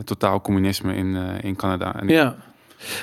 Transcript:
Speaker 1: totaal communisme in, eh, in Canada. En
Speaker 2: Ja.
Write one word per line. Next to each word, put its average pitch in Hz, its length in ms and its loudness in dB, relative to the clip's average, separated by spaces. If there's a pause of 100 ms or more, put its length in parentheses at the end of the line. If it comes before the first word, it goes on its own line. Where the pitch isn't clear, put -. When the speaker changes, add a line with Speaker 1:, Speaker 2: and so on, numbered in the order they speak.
Speaker 1:
totaal 98 380 0
communisme 95 540 0
in, 95 200 -2
eh, 92 280 -4
in 95 120 -4
Canada. 92 440 -2
En 101 80 -4
Speaker 2:
Ja. 151 280 6 (680)